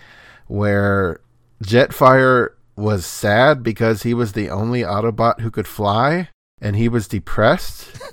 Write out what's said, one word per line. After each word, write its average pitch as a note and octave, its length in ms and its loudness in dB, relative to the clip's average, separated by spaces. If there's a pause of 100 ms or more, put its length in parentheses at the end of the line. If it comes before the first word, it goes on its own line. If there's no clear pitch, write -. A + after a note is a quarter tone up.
(480)
where G2+ 760 0 (420)
Jetfire B2+ 840 4 (260)
was G#2 300 -2
sad B2 580 2
because A2+ 400 -2
he A#2+ 100 -2
was A#2 200 -2
the G2+ 160 -4
only A2+ 320 -4
Autobot A2+ 580 -2
who A2+ 100 -6
could G#2+ 180 -6
fly, B2 600 0 (320)
and G#2 160 -4
he A#2 140 2
was A#2 180 -2
depressed. - 840 -2 (240)